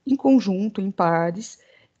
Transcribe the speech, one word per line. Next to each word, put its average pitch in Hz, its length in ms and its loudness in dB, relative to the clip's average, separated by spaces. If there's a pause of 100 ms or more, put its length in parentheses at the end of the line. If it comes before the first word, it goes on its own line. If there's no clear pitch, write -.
em 262 80 0
conjunto, 208 640 2
em 196 100 -4
pares, 170 680 -2 (420)